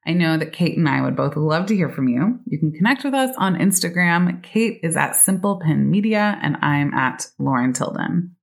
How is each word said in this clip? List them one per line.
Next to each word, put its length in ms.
I 80
know 240
that 160
Kate 240
and 100
I 140
would 140
both 200
love 300
to 100
hear 140
from 180
you. 380
You 120
can 140
connect 320
with 80
us 240
on 200
Instagram. 840
Kate 400
is 140
at 200
Simple 440
Pin 300
Media, 500
and 220
I'm 320
at 320
Lauren 360
Tilden. 680